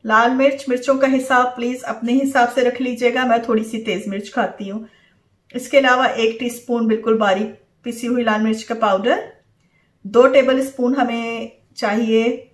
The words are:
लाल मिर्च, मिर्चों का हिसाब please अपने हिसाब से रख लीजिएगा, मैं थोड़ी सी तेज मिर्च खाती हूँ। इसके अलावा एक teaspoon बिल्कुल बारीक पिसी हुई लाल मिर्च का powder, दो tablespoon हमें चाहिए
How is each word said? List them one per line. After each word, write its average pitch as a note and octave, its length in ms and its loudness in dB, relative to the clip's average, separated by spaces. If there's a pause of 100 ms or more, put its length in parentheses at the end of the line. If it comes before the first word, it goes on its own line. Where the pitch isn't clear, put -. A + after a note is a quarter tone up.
लाल A3+ 240 4
मिर्च, C4+ 380 2
मिर्चों C4 300 0
का C4+ 80 4
हिसाब C4 400 2
please B3 360 -6
अपने A3+ 300 -4
हिसाब C4+ 360 2
से B3 160 0
रख B3 160 0
लीजिएगा, B3 440 -2
मैं A#3 240 0
थोड़ी A3 160 0
सी - 140 -8
तेज G#3+ 300 -6
मिर्च G3+ 240 -10
खाती G3 360 -6
हूँ। A3 200 -12 (680)
इसके B3 240 0
अलावा B3+ 280 4
एक A3+ 340 0
teaspoon A#3 460 -4
बिल्कुल A3 320 0
बारीक G#3 440 0 (220)
पिसी A#3+ 220 -8
हुई A#3+ 180 0
लाल G#3+ 160 0
मिर्च A3 220 0
का - 120 -8
powder, A3 580 -2 (760)
दो A#3 200 6
tablespoon C4 680 2
हमें A#3 640 -4 (180)
चाहिए A3+ 600 0 (180)